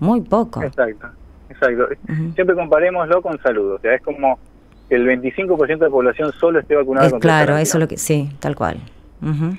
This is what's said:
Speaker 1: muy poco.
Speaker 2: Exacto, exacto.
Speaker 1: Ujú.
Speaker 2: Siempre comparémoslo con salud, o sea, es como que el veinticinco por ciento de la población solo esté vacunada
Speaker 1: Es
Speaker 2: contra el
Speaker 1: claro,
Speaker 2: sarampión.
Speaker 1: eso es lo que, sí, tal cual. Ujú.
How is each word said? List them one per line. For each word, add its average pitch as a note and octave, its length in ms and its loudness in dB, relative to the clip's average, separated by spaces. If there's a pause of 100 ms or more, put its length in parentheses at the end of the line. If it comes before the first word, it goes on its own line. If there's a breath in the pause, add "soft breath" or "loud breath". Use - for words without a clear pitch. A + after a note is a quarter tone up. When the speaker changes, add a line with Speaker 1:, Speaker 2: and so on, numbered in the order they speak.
Speaker 1:
muy G#3+ 220 2
poco. A3 420 -2
Speaker 2:
Exacto, A#2 420 -4 (420)
exacto. B2 380 0 (260)
Speaker 1:
Ujú. D#3+ 200 -4
Speaker 2:
Siempre F3+ 240 2
comparémoslo E3+ 640 2
con E3+ 200 -6
salud, G#2 320 0
o F#2+ 40 -8
sea, A2+ 160 0
es B2+ 80 -2
como C#3 380 -2 (480)
que C3 80 2
el B2 100 2
veinticinco C3 500 0
por D3+ 120 2
ciento D#3 160 0
de D#3 60 2
la C#3 40 -4
población C3 380 0
solo E3+ 260 2
esté D3 160 0
vacunada C3+ 320 2
Speaker 1:
Es - 60 4
Speaker 2:
contra B2+ 180 2
el D#3 160 4
Speaker 1:
claro, - 0 -
Speaker 2:
sarampión. D3 160 2
Speaker 1:
eso D#3+ 160 0
es - 20 2
lo D#3+ 80 0
que, - 80 -12
sí, D3 320 -2 (120)
tal D3 160 -4
cual. E2 220 -4 (440)
Ujú. D#3 360 -4